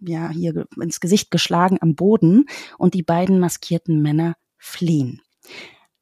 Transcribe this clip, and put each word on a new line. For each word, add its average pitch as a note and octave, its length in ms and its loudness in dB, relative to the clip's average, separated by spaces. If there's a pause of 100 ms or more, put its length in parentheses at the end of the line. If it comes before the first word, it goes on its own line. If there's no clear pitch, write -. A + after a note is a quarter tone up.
ja, E3+ 300 -8
hier E3+ 240 -6
ge-, E3 100 -6 (160)
ins D#3+ 180 -6
Gesicht F#3 320 0
geschlagen F3 500 0
am D#3+ 140 2
Boden G#3 520 4 (320)
und F3+ 160 2
die F3+ 100 -4
beiden F#3 340 2
maskierten E3 640 -2
Männer D#3+ 320 0 (220)
fliehen. D3 640 -4 (800)